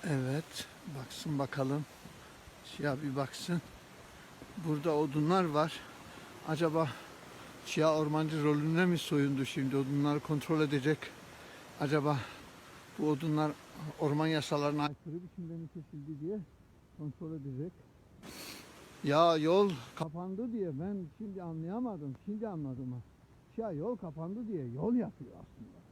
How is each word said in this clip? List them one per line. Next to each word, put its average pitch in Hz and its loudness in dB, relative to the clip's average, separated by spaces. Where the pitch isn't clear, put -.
Evet, 139 -2
baksın 139 -4
bakalım. 139 0
Çiğa 143 -2
bir 139 -2
baksın. 143 -2
Burada 156 0
odunlar 151 4
var. 151 2
Acaba 160 4
Çiğa 156 4
ormancı 156 2
rolüne 156 6
mi 175 6
soyundu 139 4
şimdi? 135 0
Odunları 143 2
kontrol 156 2
edecek. 147 4
Acaba 147 4
bu 151 2
odunlar 151 2
orman 151 4
yasalarına 147 2
aykırı 147 -4
biçimde 170 -10
mi 165 -8
kesildi 151 -10
diye 190 -4
kontrol 156 -8
edecek. 143 -6
Ya 160 8
yol 180 6
kapandı 185 -4
diye 175 -2
ben 190 -4
şimdi 196 -10
anlayamadım. 165 -4
Şimdi 214 -4
anladım 135 -6
ha. 123 -6
Ya 220 -2
yol 190 -2
kapandı 180 -8
diye 160 -4
yol 151 0
yapıyor 160 -2
aslında. - -18